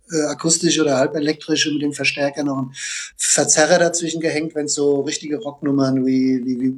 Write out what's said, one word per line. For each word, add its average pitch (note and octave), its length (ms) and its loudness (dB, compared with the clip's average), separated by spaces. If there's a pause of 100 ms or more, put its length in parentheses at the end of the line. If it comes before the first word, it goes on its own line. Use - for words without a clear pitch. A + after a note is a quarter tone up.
(120)
äh, D#3 120 0
akustische D#3+ 580 0
oder C#3 160 2
halb D3+ 180 2
elektrische D3+ 560 -2
mit D3 120 -2
dem D3 100 -2
Verstärker C#3+ 500 -2
noch C3+ 140 -2
einen C3 140 -4 (460)
Verzerrer D#3 600 4
dazwischen E3 420 0
gehängt, D#3 360 -2
wenn's D3 180 -4
so C#3+ 280 2
richtige D3 360 -6
Rocknummern C3+ 680 0
wie, C3 360 2
wie, B2 160 -4
wie C3 180 0